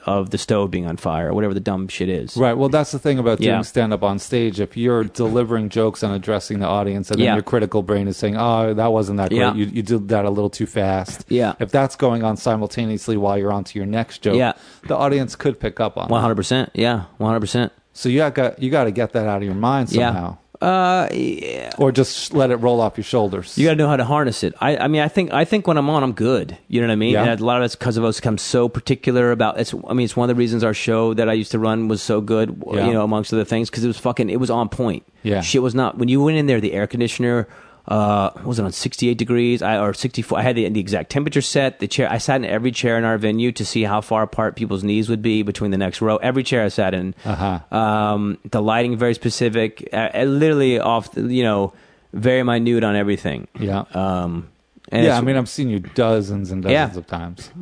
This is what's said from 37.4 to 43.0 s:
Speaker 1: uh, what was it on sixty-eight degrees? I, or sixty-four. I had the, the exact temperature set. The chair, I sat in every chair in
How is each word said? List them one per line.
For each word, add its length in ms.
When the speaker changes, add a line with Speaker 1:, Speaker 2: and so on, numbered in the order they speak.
Speaker 1:
uh, 460
what 120
was 140
it 40
on 60
sixty-eight 480
degrees? 420
I, 160
or 160
sixty-four. 460
I 40
had 120
the, 140
the 100
exact 320
temperature 320
set. 380
The 80
chair, 200
I 100
sat 180
in 80
every 260
chair 260
in 60